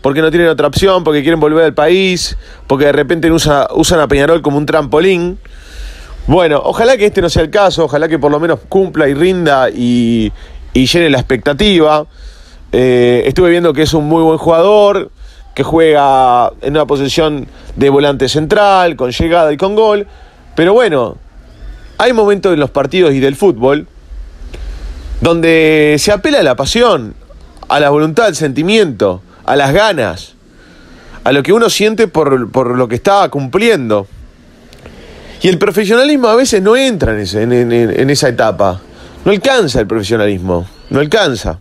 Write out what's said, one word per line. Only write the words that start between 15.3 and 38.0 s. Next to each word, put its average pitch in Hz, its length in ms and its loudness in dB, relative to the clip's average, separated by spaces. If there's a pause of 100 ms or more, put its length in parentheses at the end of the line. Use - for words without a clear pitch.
que - 80 -4
juega 135 880 2 (100)
en 143 120 -4
una 151 140 0
posición 147 600 -2 (300)
de 139 120 2
volante 139 400 2
central, 180 680 2
con 127 160 -4
llegada 165 400 0
y 147 40 -4
con 196 200 -2
gol. 208 320 0 (480)
Pero 175 160 2
bueno, 156 460 0 (800)
hay 247 140 2
momentos 202 400 0
en 156 60 0
los 143 120 -2
partidos 143 440 0
y 135 60 0
del 135 160 0
fútbol 143 500 0 (1300)
donde 160 800 2
se 202 140 0
apela 269 280 0
a - 20 2
la 127 140 2
pasión, 139 580 0 (540)
a 139 100 0
la 147 120 2
voluntad, 156 340 0
al 190 100 0
sentimiento, 143 840 -2 (240)
a 127 100 0
las 143 200 0
ganas, 156 600 -2 (880)
a 131 80 2
lo 139 100 2
que 156 100 0
uno 226 160 2
siente 214 400 0
por, 135 420 0
por 123 280 -2
lo 123 100 0
que 117 60 -4
está 196 340 0
cumpliendo. 135 800 -2 (1400)
Y 180 60 2
el 180 100 0
profesionalismo 220 680 0
a 220 80 2
veces 240 260 0
no 214 120 2
entra 208 380 0
en 104 80 -4
ese, 104 220 -4
en, 120 100 0
en, 120 200 0
en 120 380 0